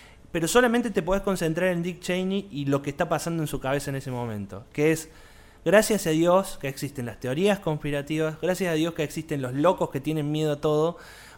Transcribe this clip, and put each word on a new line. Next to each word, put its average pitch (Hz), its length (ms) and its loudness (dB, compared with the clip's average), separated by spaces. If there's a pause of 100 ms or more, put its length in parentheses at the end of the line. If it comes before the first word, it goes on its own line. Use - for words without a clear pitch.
(300)
pero 165 160 -2
solamente 240 440 4
te 196 120 0
podés 190 200 0
concentrar 180 480 0
en 175 120 -2
Dick 175 180 -6
Cheney 190 500 -2
y 143 160 -4
lo 139 160 2
que 147 80 -4
está 160 180 -2
pasando 165 340 0
en 147 60 0
su 127 120 -4
cabeza 139 300 -2
en 135 60 -4
ese 131 140 -8
momento, 107 640 -6
que 151 200 4
es, 156 160 -2 (560)
"Gracias 202 420 4
a 165 40 2
Dios 175 500 4
que 139 80 -6
existen 131 380 -8
las 107 120 -10
teorías 185 400 0
conspirativas, 156 840 -2
gracias 180 280 0
a 165 40 0
Dios 160 200 0
que 165 80 -2
existen 147 400 -4
los 123 120 -4
locos 165 360 4
que 139 100 -2
tienen 156 300 -2
miedo 151 220 0
a 143 80 -4
todo, 156 380 2 (400)